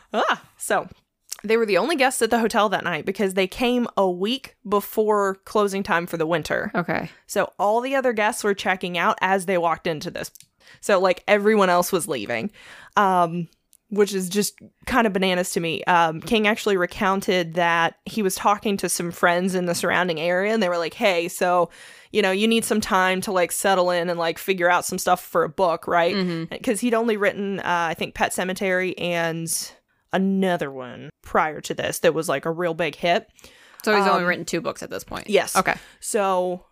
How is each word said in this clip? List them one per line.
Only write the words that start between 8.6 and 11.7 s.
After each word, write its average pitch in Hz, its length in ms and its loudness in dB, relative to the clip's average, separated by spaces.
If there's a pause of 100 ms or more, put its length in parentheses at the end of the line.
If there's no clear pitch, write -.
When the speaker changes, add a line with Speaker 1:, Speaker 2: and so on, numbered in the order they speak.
Speaker 1:
out 180 220 2
as 190 260 2
they 190 100 2
walked 165 300 0
into 160 240 -6
this. - 180 -8 (520)
So, 196 180 4
like, 185 280 2
everyone 202 420 6
else 175 220 4